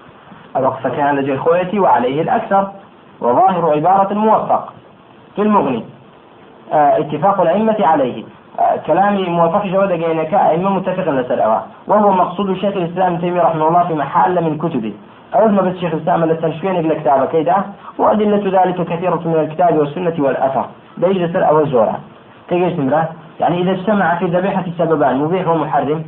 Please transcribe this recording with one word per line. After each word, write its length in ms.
ئەوە 200
قسەکەیان 420
لەجێ 260
خۆیەتی، 360
وعليه 420
الأكثر، 420
وظاهر 420
عبارة 360
الموفق 640
في 60
المغني، 420
آه، 260
اتفاق 420
الأئمة 380
عليه. 320
آه، 160
كلامي 420
موفق 360
جواد 260
جينك 420
أئمة 360
متفق 400
لسر 360
أوا، 140
وهو 240
مقصود 420
شيخ 220
الإسلام 380
ابن 80
تيمية 200
رحمه 260
الله 160
في 100
محل 500
من 140
كتبه. 360
أول 160
ما 100
بس 160
شيخ 160
الإسلام 320
لسان 280
شوينك 320
لكتابة 400
كيدا، 320
وأدلة 640
ذلك 180
كثيرة 340
من 100
الكتاب 420
والسنة 420
والأثر. 460
ده 100
يجي 180
لسر 240
أوا 140
زورا. 320
تيجي 200
تمرة، 400
يعني 220
إذا 100
اجتمع 440
في 100
ذبيحة 400
سببان، 400
مبيح 300
ومحرم، 600